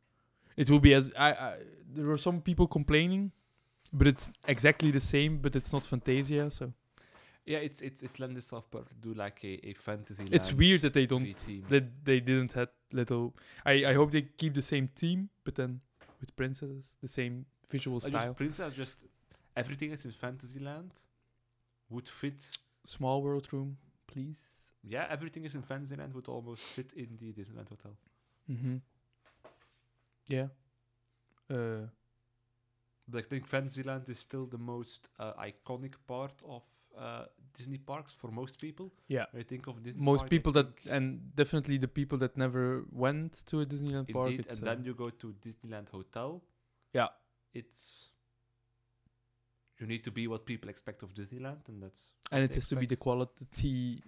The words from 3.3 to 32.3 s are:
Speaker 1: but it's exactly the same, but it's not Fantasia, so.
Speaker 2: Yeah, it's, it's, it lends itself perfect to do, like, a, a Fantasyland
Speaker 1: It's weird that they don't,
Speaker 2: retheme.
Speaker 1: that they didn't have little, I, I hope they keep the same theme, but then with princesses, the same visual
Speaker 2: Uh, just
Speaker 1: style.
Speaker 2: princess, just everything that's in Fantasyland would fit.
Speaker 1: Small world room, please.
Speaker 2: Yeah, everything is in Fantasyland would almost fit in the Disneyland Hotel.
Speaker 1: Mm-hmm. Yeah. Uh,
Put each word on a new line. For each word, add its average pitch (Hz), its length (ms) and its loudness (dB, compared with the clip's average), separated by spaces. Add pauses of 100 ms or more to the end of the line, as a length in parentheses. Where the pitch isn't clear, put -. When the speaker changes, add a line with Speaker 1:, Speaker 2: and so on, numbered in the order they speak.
Speaker 1:
but 135 160 8
it's - 240 6 (160)
exactly 147 440 6
the 139 80 2
same, 147 380 4
but 139 180 0
it's 131 180 -2
not 139 100 0
Fantasia, 139 640 0
so. 127 240 -6 (720)
Speaker 2:
Yeah, 151 140 -2
it's, 147 220 -6
it's, 131 200 -10
it 127 180 -12
lends 127 180 -6
itself 120 340 -10
perfect 117 300 -14
to 113 80 -10
do, 113 40 -6
like, 104 300 -6
a, 95 260 -10
a 101 40 -10
Fantasyland 104 600 -4
Speaker 1:
It's - 200 6
weird 165 280 8
that 139 120 4
they 135 120 6
don't, 127 200 2
Speaker 2:
retheme. 98 440 -8
Speaker 1:
that 139 140 8 (220)
they 135 140 6
didn't 127 340 2
have 123 160 0 (220)
little, 120 440 0 (300)
I, 139 200 6
I 135 80 6
hope 147 180 8
they 151 120 4
keep 151 320 -4
the 143 80 2
same 135 320 0
theme, 185 340 0 (140)
but 139 120 -4
then 127 240 -4 (400)
with - 160 -14
princesses, 135 680 -6
the 131 60 -8
same 123 380 -4 (240)
visual 131 280 -2
Speaker 2:
Uh, 117 120 -4
just 113 140 0
Speaker 1:
style. 123 100 -4
Speaker 2:
princess, 147 420 -6
just 131 300 -12 (500)
everything 139 360 -4
that's 147 140 -10
in 123 60 -10
Fantasyland 135 800 -12 (960)
would 117 200 -10
fit. - 480 -8 (260)
Speaker 1:
Small 135 380 -2
world 143 320 -2
room, 139 240 -6 (300)
please. 143 340 -10 (420)
Speaker 2:
Yeah, 117 260 -6
everything 156 360 -10
is 143 100 -12
in 139 60 -8
Fantasyland 139 520 -10
would 127 140 -12
almost 117 360 -10
fit - 300 -12
in 117 240 -14
the 113 160 -14
Disneyland 104 360 -14
Hotel. 104 260 -20 (540)
Speaker 1:
Mm-hmm. 127 280 -4 (1500)
Yeah. 135 200 -2 (1000)
Uh, 113 380 -4 (1200)